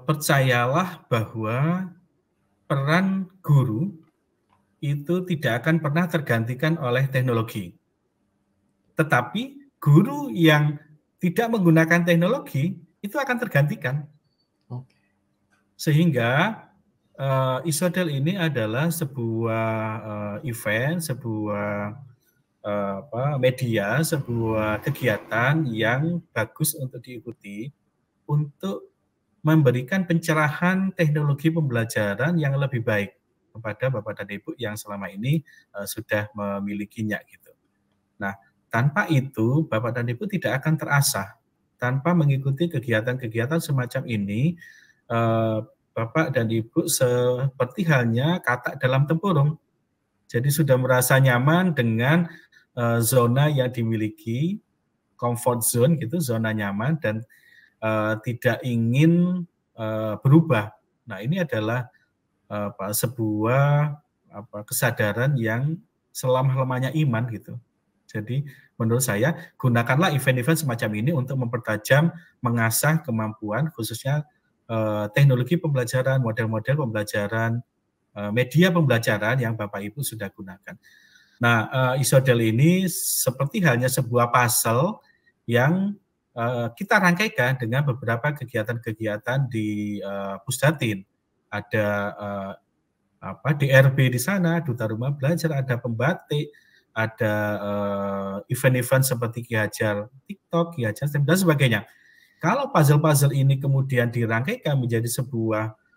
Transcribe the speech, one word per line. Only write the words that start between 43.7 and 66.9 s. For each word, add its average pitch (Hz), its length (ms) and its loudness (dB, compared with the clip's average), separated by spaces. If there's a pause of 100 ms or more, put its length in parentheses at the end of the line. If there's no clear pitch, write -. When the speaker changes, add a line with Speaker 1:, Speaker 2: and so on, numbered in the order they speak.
Speaker 1:
ini, 113 480 -2 (560)
eh, 113 460 2 (340)
Bapak 147 400 -2
dan 120 160 0
Ibu 113 400 -2
seperti 123 1000 0
halnya 131 500 2
katak - 400 -4
dalam 131 300 2
tempurung. 160 500 2 (720)
Jadi 120 160 0
sudah 139 320 4
merasa 127 400 4
nyaman 143 560 4
dengan, 127 560 2 (480)
eh, 117 240 2
zona 127 480 4
yang 127 160 0
dimiliki, 113 960 -4 (560)
comfort 120 480 -2
zone 139 320 2
gitu, 160 240 -4
zona 113 320 -2
nyaman 104 480 -2
dan, 110 160 -2 (640)
eh, 110 400 0
tidak 117 400 -2
ingin, 160 800 2 (320)
eh, 110 480 -4
berubah. 135 480 4 (400)
Nah, 95 80 -10
ini 160 240 -2
adalah, 117 480 -4 (560)
eh, 104 240 -6
apa, 104 240 -8
sebuah, 131 1040 0 (320)
apa, 104 320 -14
kesadaran 117 720 0
yang 120 400 -2 (400)
selama-lamanya 131 800 0